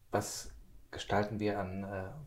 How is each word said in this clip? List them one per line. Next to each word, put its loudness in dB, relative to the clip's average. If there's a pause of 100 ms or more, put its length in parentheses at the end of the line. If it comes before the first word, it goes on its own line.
(120)
was 0 (380)
gestalten 2
wir 4
an, -2
äh, -4 (220)